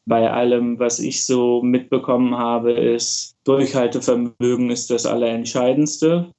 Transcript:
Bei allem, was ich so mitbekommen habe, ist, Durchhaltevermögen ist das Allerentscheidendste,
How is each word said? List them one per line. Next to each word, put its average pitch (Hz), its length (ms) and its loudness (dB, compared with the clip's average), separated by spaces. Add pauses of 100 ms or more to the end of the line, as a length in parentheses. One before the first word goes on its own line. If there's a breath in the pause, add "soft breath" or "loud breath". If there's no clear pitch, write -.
Bei 113 220 2
allem, 120 480 0
was 127 220 -2
ich - 260 -4
so 123 360 2
mitbekommen 127 760 0
habe, 120 360 0
ist, 120 720 -2
Durchhaltevermögen 123 1300 0
ist 120 180 -6
das 117 160 -2
Allerentscheidendste, 131 1300 0